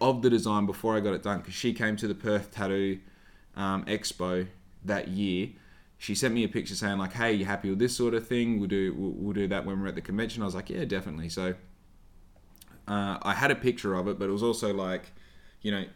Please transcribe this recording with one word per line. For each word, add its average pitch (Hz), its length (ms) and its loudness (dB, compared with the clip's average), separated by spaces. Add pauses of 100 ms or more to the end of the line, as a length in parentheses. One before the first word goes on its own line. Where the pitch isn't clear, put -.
of 127 180 6
the 123 80 8
design 107 380 4
before 110 280 0
I 107 60 4
got 98 140 2
it - 80 -2
done, 101 180 -2
'cause 90 140 -12
she 120 180 0
came 110 240 0
to 110 100 -2
the 104 80 0
Perth 104 360 0
Tattoo, 98 480 0 (580)
um, 95 300 0
Expo 92 600 -2 (360)
that 98 240 -2
year. 95 400 0 (480)
She - 180 -6
sent 113 200 2
me 117 100 2
a 104 40 0
picture 104 260 -4
saying, 101 240 -2
like, 95 140 -4
"Hey, 117 200 2
you 95 140 0
happy 98 240 -2
with 95 80 0
this 123 180 2
sort 117 160 2
of 113 140 0
thing? 117 320 2
We'll 101 100 0
do, 95 260 2
we'll, 90 180 -2
we'll 101 200 -4
do 98 160 0
that 98 160 -2
when 98 160 -4
we're 98 60 -2
at - 80 -4
the - 80 -8
convention." 113 400 -4
I - 20 -2
was 95 100 -2
like, 95 140 -8
"Yeah, - 160 -4
definitely." 92 460 -4
So, 92 240 -2 (1300)
uh, 101 360 -2
I 98 100 2
had 120 180 4
a 135 40 4
picture 120 400 0
of 92 140 0
it, 95 100 -2
but 98 100 0
it 98 40 2
was 104 100 0
also, 113 320 2
like, 92 380 -4 (500)
you 107 80 -2
know, 98 140 -2 (120)